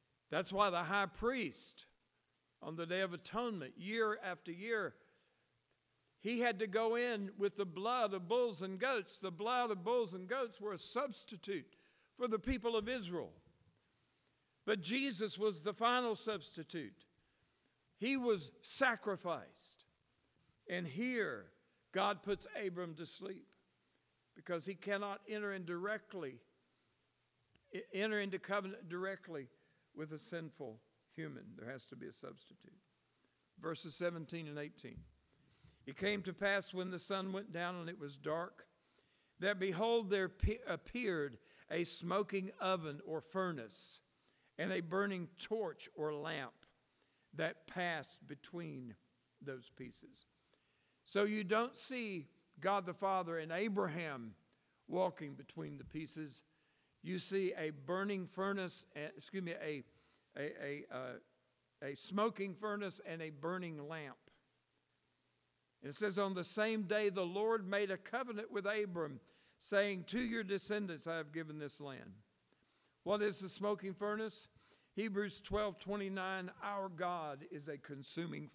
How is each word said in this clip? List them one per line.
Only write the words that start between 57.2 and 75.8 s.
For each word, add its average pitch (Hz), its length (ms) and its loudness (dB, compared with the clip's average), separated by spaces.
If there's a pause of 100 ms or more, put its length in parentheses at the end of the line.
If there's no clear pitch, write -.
a 156 140 0
burning 180 560 0
furnace, 190 580 0 (120)
eh, 151 200 -4
excuse 185 280 -4
me, 170 80 0
a, 151 320 -2 (520)
a, 139 60 -4
a, 143 500 -4
uh, - 960 -10
a 143 40 -4
smoking 196 600 0
furnace 208 520 -2
and 165 160 -6
a 156 80 -6
burning 160 580 -4
lamp. 151 300 -8 (1600)
And 139 100 -8
it 139 40 -4
says, 202 240 2
"On 196 160 2
the 180 80 0
same 214 400 2
day 208 260 4
the 190 140 2
Lord 208 460 4
made 202 240 4
a 185 40 2
covenant 226 540 -4
with 202 160 0
Abram, 175 540 0 (380)
saying, 196 500 4
'To 226 120 2
your 226 220 2
descendants 190 640 0
I 165 120 0
have 147 120 -4
given 156 300 -4
this 143 200 -6
land.'" 120 340 -10 (920)
What 208 180 4
is 208 160 4
the 190 100 -4
smoking 196 460 0
furnace? 208 540 -2 (480)
Hebrews 202 440 0
twelve 208 380 0
twenty-nine, 190 720 -2 (120)